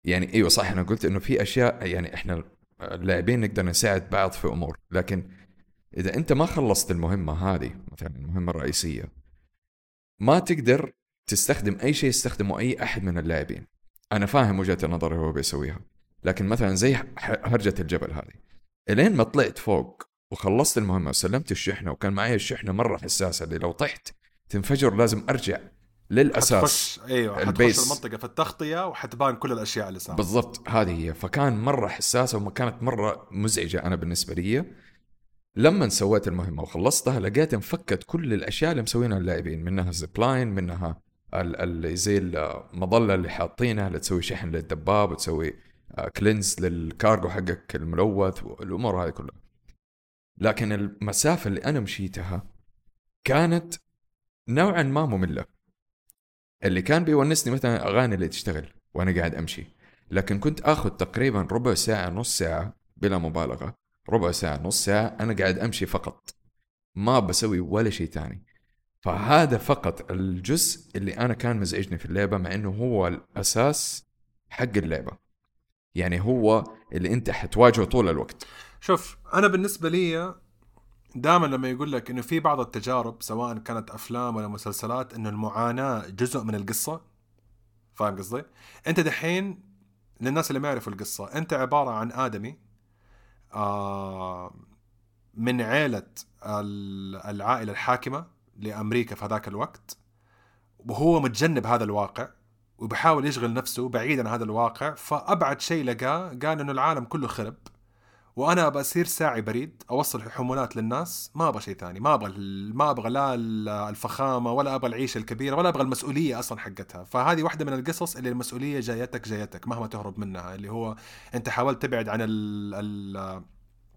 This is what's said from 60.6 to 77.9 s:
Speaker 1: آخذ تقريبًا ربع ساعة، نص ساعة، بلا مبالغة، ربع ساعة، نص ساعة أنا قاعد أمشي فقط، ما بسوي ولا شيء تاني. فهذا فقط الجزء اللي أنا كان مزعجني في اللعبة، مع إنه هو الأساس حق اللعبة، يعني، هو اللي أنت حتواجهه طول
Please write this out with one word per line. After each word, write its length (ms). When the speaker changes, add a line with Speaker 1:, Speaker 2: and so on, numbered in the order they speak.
Speaker 1:
آخذ 300
تقريبًا 640
ربع 220
ساعة، 360
نص 280
ساعة، 360
بلا 220
مبالغة، 560
ربع 220
ساعة، 320
نص 220
ساعة 360
أنا 160
قاعد 220
أمشي 280
فقط، 480
ما 240
بسوي 420
ولا 300
شيء 180
تاني. 360
فهذا 580
فقط 520
الجزء 840
اللي 160
أنا 220
كان 220
مزعجني 420
في 80
اللعبة، 320
مع 160
إنه 160
هو 360
الأساس 1000
حق 280
اللعبة، 360
يعني، 260
هو 440
اللي 200
أنت 180
حتواجهه 540
طول 240